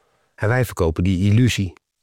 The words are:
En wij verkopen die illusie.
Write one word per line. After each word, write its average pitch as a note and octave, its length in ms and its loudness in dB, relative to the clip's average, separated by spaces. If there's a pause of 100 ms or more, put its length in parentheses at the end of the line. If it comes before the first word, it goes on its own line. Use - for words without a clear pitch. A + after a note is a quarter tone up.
(360)
En G#2+ 120 -4
wij B2 180 0
verkopen E2 380 -2
die F#2+ 280 0
illusie. G#2+ 420 0 (300)